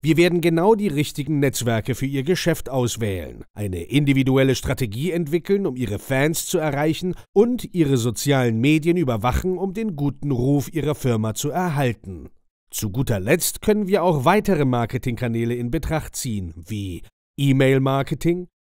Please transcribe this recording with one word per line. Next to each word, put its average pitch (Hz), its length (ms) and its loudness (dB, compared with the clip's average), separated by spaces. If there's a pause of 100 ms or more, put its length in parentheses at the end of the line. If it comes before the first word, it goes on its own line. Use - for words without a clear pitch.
Wir 151 120 4
werden 175 240 4
genau 170 340 4
die 208 140 0
richtigen 147 500 -2
Netzwerke 120 560 0
für - 100 -4
Ihr 139 180 -2
Geschäft 165 440 -2
auswählen, 107 880 -4
eine 92 300 -6
individuelle 135 680 4
Strategie 131 580 -4
entwickeln, 170 540 0
um 131 120 -4
Ihre 107 200 -4
Fans 139 480 0
zu - 120 -2
erreichen, 156 580 -2 (160)
und 233 420 2
Ihre 147 220 4
sozialen 120 640 2
Medien 156 380 4
überwachen, 127 600 0
um 190 160 -4
den 214 220 -6
guten 143 360 -4
Ruf 135 420 0
Ihrer 147 220 -2
Firma 110 400 0
zu 147 160 -4
erhalten. 139 760 -2 (420)
Zu - 200 -4
guter 104 320 0
Letzt 143 400 0
können 208 260 2
wir 185 160 2
auch 151 220 2
weitere 185 400 4
Marketingkanäle 117 880 -2
in 120 160 -6
Betracht - 460 -4
ziehen, 98 400 -6
wie 95 460 -8 (340)
E-Mail-Marketing 135 1120 2 (140)